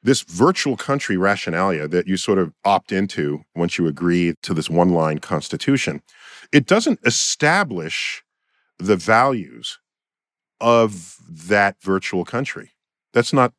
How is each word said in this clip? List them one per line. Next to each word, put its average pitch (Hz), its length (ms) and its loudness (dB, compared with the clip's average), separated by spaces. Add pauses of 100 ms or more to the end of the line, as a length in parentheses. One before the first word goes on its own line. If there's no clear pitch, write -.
this 127 200 2
virtual 127 540 0
country 139 400 -4
rationalia 90 720 0
that 87 160 0
you 92 100 0
sort 98 220 0
of 82 160 -2 (100)
opt 98 280 0
into 87 500 -4 (120)
once 85 220 -2
you 85 100 0
agree 87 560 0
to - 120 -4
this 80 160 -4
one-line 82 480 2
constitution, 87 840 -4 (520)
it 143 120 4
doesn't 226 400 2
establish 127 1200 -2 (560)
the 95 180 2
values 107 840 0 (840)
of 113 560 2 (120)
that 98 540 0
virtual 95 420 -2
country. - 460 -8 (420)
That's 120 200 2
not 123 260 2